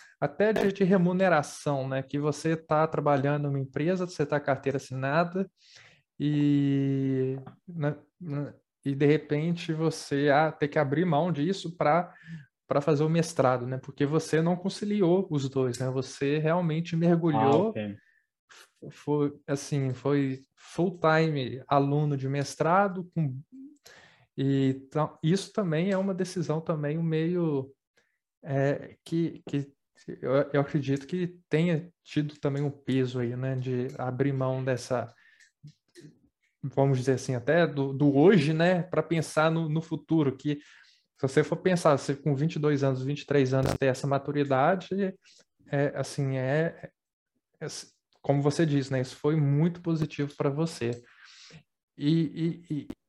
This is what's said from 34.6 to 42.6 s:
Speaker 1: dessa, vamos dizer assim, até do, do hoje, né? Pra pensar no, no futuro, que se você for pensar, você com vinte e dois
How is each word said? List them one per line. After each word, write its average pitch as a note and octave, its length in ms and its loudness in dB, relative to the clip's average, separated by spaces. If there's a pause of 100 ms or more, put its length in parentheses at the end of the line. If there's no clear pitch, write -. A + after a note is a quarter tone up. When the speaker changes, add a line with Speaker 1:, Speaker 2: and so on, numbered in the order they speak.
Speaker 1:
dessa, B2 500 -2 (1500)
vamos C#3 360 2
dizer B2+ 140 2
assim, B2+ 240 -2
até D#3+ 280 2
do, C#3 280 -2
do C#3+ 240 4
hoje, D#3+ 360 6
né? E3+ 300 2
Pra D#3+ 220 -2
pensar D#3+ 480 0
no, E3 160 -2
no D#3 120 -2
futuro, D3 560 0
que D3 200 -4
se - 720 -10
você - 160 2
for E3+ 140 -4
pensar, E3+ 380 4
você C#3 200 -4
com D3 180 0
vinte D#3 220 -2
e - 20 -6
dois D3 240 0